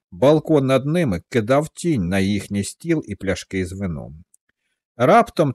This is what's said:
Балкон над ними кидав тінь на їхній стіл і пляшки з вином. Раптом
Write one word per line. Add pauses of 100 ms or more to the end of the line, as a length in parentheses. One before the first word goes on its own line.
(100)
Балкон
над
ними
кидав
тінь
на
їхній
стіл
і
пляшки
з
вином. (720)
Раптом